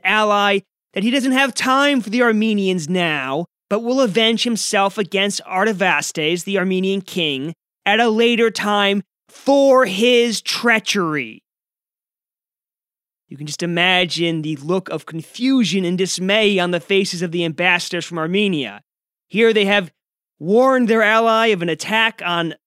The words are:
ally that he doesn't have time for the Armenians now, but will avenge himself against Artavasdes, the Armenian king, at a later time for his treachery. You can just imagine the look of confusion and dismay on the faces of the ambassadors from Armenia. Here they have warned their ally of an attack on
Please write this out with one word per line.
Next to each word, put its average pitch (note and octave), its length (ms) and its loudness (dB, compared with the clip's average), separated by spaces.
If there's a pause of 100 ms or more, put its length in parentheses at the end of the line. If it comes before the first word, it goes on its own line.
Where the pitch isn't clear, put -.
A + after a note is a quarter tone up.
ally G3+ 540 2 (340)
that G3 120 -4
he A#3+ 60 0
doesn't C4 220 0
have C4 220 0
time C4+ 480 0
for G3+ 80 -12
the B3 120 0
Armenians G#3 640 0
now, D#3 600 -2 (240)
but G#3 100 -2
will B3 200 0
avenge A3+ 440 2
himself G3+ 540 0
against G3 460 -2
Artavasdes, F3 1000 -2
the G3 140 -2
Armenian F#3+ 420 0
king, D#3 540 -4 (320)
at G#3+ 140 2
a A#3 80 2
later A3+ 420 2
time G3+ 520 0 (260)
for C4+ 580 4
his A#3 560 2
treachery. F3 1000 -2 (1900)
You C#3+ 80 -18
can D3+ 100 -14
just D3 160 -10
imagine E3+ 800 0
the D3+ 160 -4
look F3 320 -4
of D#3 160 -8
confusion G3 800 -2
and F3 140 0
dismay G3 600 0
on F3 120 0
the F3 100 -2
faces F#3+ 400 0
of F3 100 -4
the E3+ 140 -2
ambassadors E3+ 640 -2
from E3+ 120 -10
Armenia. D#3+ 640 -2 (480)
Here A3+ 240 2
they G3+ 140 2
have G3 260 0 (460)
warned B3 500 2
their A3+ 140 2
ally A3+ 460 2
of G3 120 0
an E3+ 80 -4
attack A3 560 -2
on E3+ 300 -2 (120)